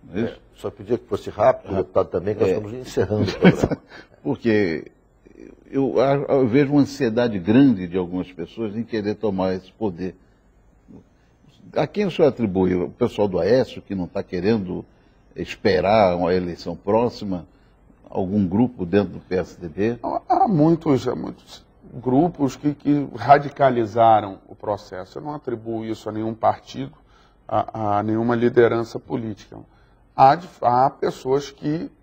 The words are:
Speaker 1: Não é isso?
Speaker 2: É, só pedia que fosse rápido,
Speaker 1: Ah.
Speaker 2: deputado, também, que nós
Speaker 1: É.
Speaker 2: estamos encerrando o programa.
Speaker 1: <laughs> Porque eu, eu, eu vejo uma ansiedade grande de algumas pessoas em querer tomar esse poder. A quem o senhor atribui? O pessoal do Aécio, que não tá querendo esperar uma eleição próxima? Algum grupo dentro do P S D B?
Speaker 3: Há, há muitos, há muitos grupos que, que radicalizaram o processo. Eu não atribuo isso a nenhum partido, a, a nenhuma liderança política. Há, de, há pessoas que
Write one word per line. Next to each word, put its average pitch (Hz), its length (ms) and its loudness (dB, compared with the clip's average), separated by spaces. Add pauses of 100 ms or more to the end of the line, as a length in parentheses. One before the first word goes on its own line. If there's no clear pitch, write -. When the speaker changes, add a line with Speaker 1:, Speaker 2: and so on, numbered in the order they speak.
Speaker 1:
Não 80 180 -14
é 117 40 -2
isso? 110 80 -6
Speaker 2:
É, - 60 -18 (180)
só - 140 -10
pedia 107 260 -6
que - 100 -8
fosse - 220 -6
rápido, 107 460 0
Speaker 1:
Ah. - 20 -2
Speaker 2:
deputado, 92 320 0
também, 95 260 -4
que 101 60 -4
nós 104 100 2
Speaker 1:
É. 92 40 2
Speaker 2:
estamos 107 180 -6
encerrando 107 580 -2
o - 80 -8
programa. - 400 4 (220)
Speaker 1:
<laughs> - 240 -20
Porque 104 680 0 (800)
eu, 135 260 -2
eu, 139 280 2
eu 131 240 2
vejo 135 240 4
uma 143 80 6
ansiedade 117 580 0
grande 107 480 4
de 85 100 -6
algumas 90 360 -4
pessoas 101 420 -8
em 113 80 -6
querer 104 320 -4
tomar 95 400 -2
esse 92 160 -10
poder. 92 460 -6 (1600)
A 151 100 0
quem 208 200 -2
o 180 40 -2
senhor 151 180 4
atribui? 95 460 0
O 87 140 -2
pessoal 107 400 -2
do 92 100 -2
Aécio, 104 440 0
que - 120 -10
não 90 140 -6
tá 98 140 -8
querendo 90 640 -4 (520)
esperar 92 800 2
uma 87 180 0
eleição 87 400 -4
próxima? 101 720 -2 (600)
Algum 101 400 -2
grupo 101 380 -2
dentro 95 260 0
do 80 80 -14
P - 160 -4
S 85 240 -6
D 87 80 -12
B? 101 340 -4
Speaker 3:
Há, - 260 -6
há 370 200 2
muitos, 156 580 2
há 120 80 -2
muitos - 480 -12 (300)
grupos 135 640 0
que, 147 180 -2
que 143 320 0 (100)
radicalizaram 113 1200 2 (100)
o - 60 -20
processo. 101 640 -8
Eu 139 40 -14
não 151 120 -10
atribuo 113 500 -8
isso 110 240 -8
a 107 40 -8
nenhum 110 200 -4
partido, 113 600 -4 (540)
a, 107 520 -2
a 104 40 0
nenhuma 113 320 0
liderança 117 640 2
política. 110 600 -10 (580)
Há, 139 180 8
de, 175 140 -10 (140)
há 123 260 4
pessoas 139 640 -2
que 156 400 -6 (120)